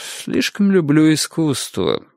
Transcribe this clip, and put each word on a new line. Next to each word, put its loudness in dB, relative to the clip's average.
слишком 0
люблю 4
искусство», — -2